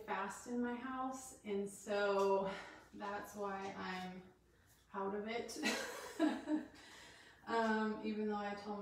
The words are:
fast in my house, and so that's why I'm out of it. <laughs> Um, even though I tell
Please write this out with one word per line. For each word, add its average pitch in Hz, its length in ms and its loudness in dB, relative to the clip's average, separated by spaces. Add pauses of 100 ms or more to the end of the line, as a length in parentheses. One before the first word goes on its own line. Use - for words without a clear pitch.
fast 190 420 -2
in 240 140 0
my 240 120 0
house, 262 600 -4 (120)
and 202 220 0
so 196 800 4 (500)
that's 208 380 -4
why 196 420 -4
I'm 185 440 -6 (800)
out 196 140 0
of 208 140 -2
it. 233 300 -4 (600)
<laughs> 320 80 8 (1200)
Um, 220 460 4 (100)
even 214 240 2
though 208 80 2
I 202 160 0 (100)
tell 208 200 -4